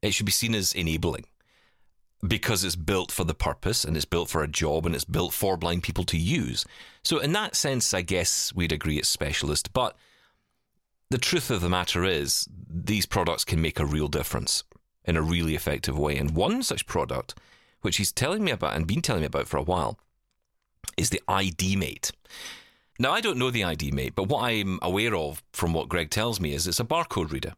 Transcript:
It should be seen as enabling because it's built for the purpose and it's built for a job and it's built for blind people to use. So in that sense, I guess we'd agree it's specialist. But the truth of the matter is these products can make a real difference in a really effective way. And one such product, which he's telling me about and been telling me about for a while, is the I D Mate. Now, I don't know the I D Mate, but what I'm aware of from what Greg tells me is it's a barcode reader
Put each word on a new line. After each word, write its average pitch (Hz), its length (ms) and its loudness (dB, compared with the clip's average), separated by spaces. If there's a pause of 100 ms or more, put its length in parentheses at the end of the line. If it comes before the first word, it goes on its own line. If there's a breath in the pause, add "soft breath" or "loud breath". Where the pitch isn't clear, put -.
It 101 140 2
should 107 100 0
be 98 60 2
seen 113 240 2
as 95 180 2
enabling 80 520 0 (1000 soft breath)
because 98 380 2
it's 85 100 -2
built 90 380 0
for 92 100 0
the 82 100 0
purpose - 520 0
and 80 100 0
it's 73 80 0
built 85 260 0
for 78 140 2
a 73 40 0
job 78 380 0
and 85 80 2
it's 71 120 -2
built 82 280 0
for 95 220 2
blind 85 280 0
people - 200 -2
to 85 140 0
use. 87 480 0 (360 loud breath)
So - 180 2
in 147 120 0
that 208 240 -2
sense, 131 380 0
I 92 80 2
guess 87 520 0
we'd 82 200 0
agree 76 240 0
it's - 100 0
specialist. 73 640 -2
But - 240 0 (1120 soft breath)
the 127 80 0
truth 156 320 0
of 107 120 2
the 87 80 2
matter 90 340 2
is 76 420 0 (240)
these 92 360 0
products 85 400 0
can 82 160 2
make 80 180 0
a 78 60 2
real 76 240 0
difference - 560 -2 (400)
in 85 100 2
a 80 60 2
really 80 340 2
effective - 420 -2
way. 73 200 2
And 73 140 0
one 139 300 2
such - 240 -2
product, - 500 -2 (480 loud breath)
which 104 120 0
he's 101 160 2
telling 190 320 0
me 175 80 2
about 92 240 0
and 80 100 2
been 165 160 2
telling 101 200 2
me 76 60 0
about - 200 -2
for - 80 -4
a 67 80 2
while, 80 340 0 (1000)
is 85 140 2
the - 140 0
I 98 300 2
D 95 220 2
Mate. - 340 -4 (880 loud breath)
Now, 131 140 2
I 220 80 2
don't 196 160 0
know 123 120 2
the 113 140 0
I 85 120 0
D 71 160 -2
Mate, 67 220 -2
but 98 140 -2
what 123 160 0
I'm 104 380 0
aware 101 340 0
of 78 260 -2 (120)
from 85 180 0
what 80 160 0
Greg 82 220 -2
tells 107 320 0
me 76 120 0
is 78 140 -2
it's 87 140 0
a - 20 0
barcode 110 480 -2
reader 67 260 -6